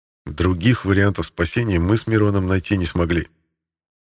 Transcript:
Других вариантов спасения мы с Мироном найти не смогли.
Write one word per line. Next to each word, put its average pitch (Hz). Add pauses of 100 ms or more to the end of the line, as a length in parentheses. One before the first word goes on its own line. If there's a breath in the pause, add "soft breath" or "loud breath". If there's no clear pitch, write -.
(260)
Других 90
вариантов 98
спасения 95
мы 95
с -
Мироном 101
найти 95
не 90
смогли. 85 (840)